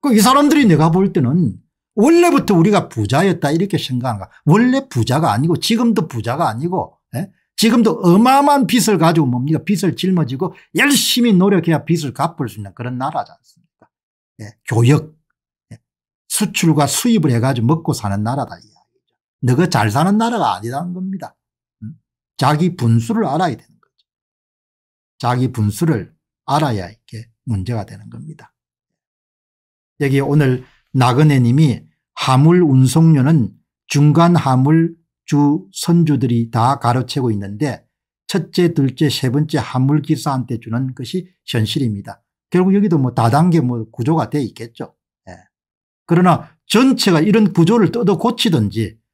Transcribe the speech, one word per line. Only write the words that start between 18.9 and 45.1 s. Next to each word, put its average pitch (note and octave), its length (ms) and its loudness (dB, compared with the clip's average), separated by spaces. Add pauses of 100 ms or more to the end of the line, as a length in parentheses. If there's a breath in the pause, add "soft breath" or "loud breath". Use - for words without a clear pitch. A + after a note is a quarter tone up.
너가 B2+ 280 0
잘 A2 200 0
사는 D#3+ 300 0
나라가 A3+ 360 -2
아니라는 C#3 380 -10
겁니다. F#3 420 -12 (460)
음? A2 140 -16 (420)
자기 D3+ 380 0
분수를 A#2+ 500 0
알아야 D3+ 300 -2
되는 - 100 -20
거죠. - 420 -20 (1080)
자기 B2 340 -2
분수를 A2+ 640 -2 (320)
알아야 B2+ 460 -4
이게 A2+ 360 -18 (160)
문제가 G#2+ 440 -6
되는 G#2+ 240 -20
겁니다. D3 420 -20 (1500)
여기 C#3 200 0
오늘 C#3 440 2 (300 loud breath)
나그네 C3 460 4
님이 B2 420 2 (320)
"화물 D3+ 480 4
운송료는 C#3 880 4 (360)
중간 D#3 480 4
화물 D#3 600 2 (300)
주 D3 480 0
선주들이 C3+ 800 0
다 B2 280 0
가로채고 B2 520 -2
있는데 G#2 540 -8 (420)
첫째, F3 460 -2
둘째, C#3+ 360 0
세 C3 200 -4
번째 D3+ 280 -2
화물 C3+ 460 -2
기사한테 B2+ 560 -4
주는 B2+ 340 -6
것이 F3 400 -10 (140)
현실입니다." A#2+ 760 -4 (280)
결국 F#3 240 2
여기도 G3+ 240 2
뭐 B2+ 140 -2
다단계 D3+ 480 2
뭐 A#2+ 300 -4
구조가 C3 380 -4
돼 D3 140 -4
있겠죠. - 520 -14 (340)